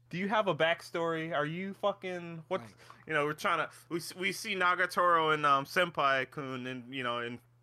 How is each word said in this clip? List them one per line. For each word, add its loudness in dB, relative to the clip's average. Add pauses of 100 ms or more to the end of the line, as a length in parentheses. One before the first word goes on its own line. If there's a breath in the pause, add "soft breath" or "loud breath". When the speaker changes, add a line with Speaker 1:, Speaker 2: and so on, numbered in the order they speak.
Speaker 1:
do -8
you -2
have 2
a 4
backstory? 0
Are 0
you -6
fucking, -6
what's," -2
Speaker 2:
Like -18 (340 loud breath)
Speaker 1:
you -6
know, 4
we're 0
trying 0
to, 0 (200 loud breath)
we -4
s-, -10
we -2
see -6
Nagatoro 4
and, 0
um, 4
Senpai-kun 0
and, -10
you -4
know, -2
in -8 (240)